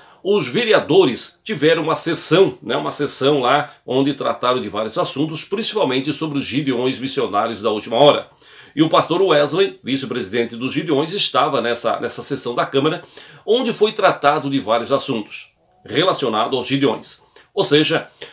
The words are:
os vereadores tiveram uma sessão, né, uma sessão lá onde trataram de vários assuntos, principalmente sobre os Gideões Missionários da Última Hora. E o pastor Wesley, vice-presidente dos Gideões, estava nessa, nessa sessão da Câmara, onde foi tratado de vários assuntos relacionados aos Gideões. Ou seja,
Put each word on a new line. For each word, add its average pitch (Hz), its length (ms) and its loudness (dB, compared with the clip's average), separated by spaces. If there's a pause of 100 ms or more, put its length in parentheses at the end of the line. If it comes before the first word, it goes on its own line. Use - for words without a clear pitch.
(200)
os 185 280 0
vereadores 170 960 2
tiveram 165 400 2
uma 156 100 0
sessão, 165 680 2
né, 117 160 -4
uma 151 140 -4
sessão 143 480 0
lá 135 320 2 (160)
onde 135 260 2
trataram 123 480 -2
de 104 80 -6
vários 110 300 -4
assuntos, 156 460 -2
principalmente 151 680 -2
sobre 147 240 -4
os 131 80 -2
Gideões 127 540 -2
Missionários 113 640 -4
da 110 80 0
Última 107 280 -2
Hora. 143 300 6 (460)
E 151 80 2
o 156 60 2
pastor 175 340 2
Wesley, 170 600 2
vice-presidente 117 720 -4
dos 120 160 -6
Gideões, 160 400 -2
estava 139 480 0
nessa, 117 400 -2
nessa 117 220 -6
sessão 123 340 -6
da - 100 -2
Câmara, 156 380 0 (420)
onde 233 260 0
foi 214 200 2
tratado 147 580 2
de 135 80 0
vários 117 320 0
assuntos - 640 -4 (320)
relacionados 120 760 0
aos 117 80 -4
Gideões. 135 560 -2 (320)
Ou 196 80 0
seja, 151 460 2 (240)